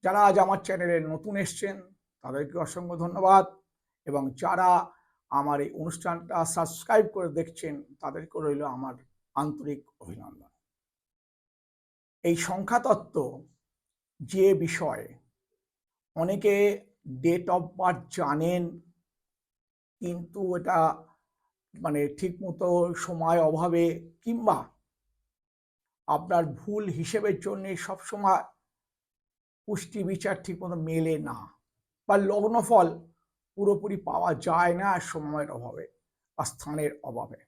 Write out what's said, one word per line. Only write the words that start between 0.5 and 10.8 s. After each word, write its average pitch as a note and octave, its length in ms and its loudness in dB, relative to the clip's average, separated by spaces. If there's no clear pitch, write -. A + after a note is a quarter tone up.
চ্যানেলে F3 320 0
নতুন G3+ 200 -8
এসছেন, G3 320 -6
তাদেরকে C#3+ 320 -6
অসংখ্য F3 380 -8
ধন্যবাদ, F#3+ 420 6
এবং C#3 140 0
যারা F3+ 280 2
আমার D3 260 0
এই - 60 -10
অনুষ্ঠানটা E3+ 560 -6
সাবস্ক্রাইব E3+ 500 2
করে E3 140 -2
দেখছেন, D#3+ 360 -8
তাদেরকে D#3 380 -10
রইল D3 220 -2
আমার C3 180 -10
আন্তরিক D3 400 -6
অভিনন্দন। G2+ 480 -18